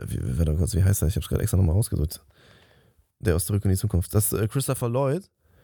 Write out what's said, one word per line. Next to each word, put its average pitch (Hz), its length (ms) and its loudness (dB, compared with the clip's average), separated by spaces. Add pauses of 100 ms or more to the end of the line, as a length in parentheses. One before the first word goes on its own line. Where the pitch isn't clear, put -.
wie, 60 320 -4
warte 78 180 2
kurz, 87 200 0
wie 85 80 4
heißt 98 180 4
er? 78 60 2
Ich - 80 0
hab's - 120 -4
grad - 140 0
extra - 160 0
nochmal 90 180 4
rausgesucht. - 480 -2 (960)
Der 101 160 0
aus 95 100 -2
Zurück 101 200 -2
in 95 60 2
die 95 60 2
Zukunft. - 360 -2
Das, 104 200 2
äh, 107 140 0
Christopher 131 420 -4
Lloyd, 139 400 -2 (340)